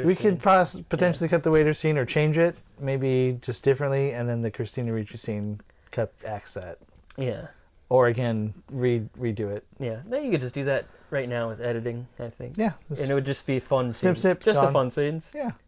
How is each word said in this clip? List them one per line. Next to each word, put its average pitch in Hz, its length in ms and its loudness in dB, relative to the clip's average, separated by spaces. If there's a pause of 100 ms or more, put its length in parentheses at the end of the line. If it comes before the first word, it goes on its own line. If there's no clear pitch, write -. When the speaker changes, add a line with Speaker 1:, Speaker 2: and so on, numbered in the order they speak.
Speaker 1:
We 175 120 4
Speaker 2:
scene. - 80 -6
Speaker 1:
could 190 180 2
pos-, 185 480 4
potentially 170 380 0
Speaker 2:
Yeah. 156 40 0
Speaker 1:
cut 165 120 2
the 165 80 4
waiter 156 220 6
scene 156 240 0
or 131 60 0
change 151 340 2
it, 170 200 2 (220)
maybe 131 640 0
just - 200 -8
differently, 139 480 2
and 120 160 -4
then 117 140 -2
the 117 80 -2
Christina 117 420 -4
Ricci 110 260 -4
scene, 104 440 -6 (300)
cut, 113 200 -4 (140)
axe 107 300 -10
that. 90 240 -12 (360)
Speaker 2:
Yeah. 107 320 -6 (420)
Speaker 1:
Or 123 180 6
again, 113 480 0 (160)
re-, 123 360 0 (120)
redo 110 320 -4
it. 104 140 -8 (140)
Speaker 2:
Yeah, 117 280 -6
then 277 180 -4
you 254 60 -2
could 156 100 2
just 127 140 -8
do 139 100 -4
that 135 200 0 (260)
right 135 180 -4
now 117 200 -2
with 110 120 -10
editing, 117 460 -4 (120)
I 120 120 -8
think. 127 260 -12
Speaker 1:
Yeah, 214 140 0 (180)
just 143 140 -6
Speaker 2:
And 135 80 -2
it - 20 2
would 139 140 0
just 139 180 -6
be 131 140 0
fun 127 340 0
Speaker 1:
snip, 180 220 2
Speaker 2:
scenes. - 60 -6
Speaker 1:
snip, 180 220 2
Speaker 2:
Just 208 160 4
the 139 60 6
Speaker 1:
gone. 139 80 2
Speaker 2:
fun 135 160 4
scenes. 151 460 -4
Speaker 1:
Yeah. 269 160 -4 (160)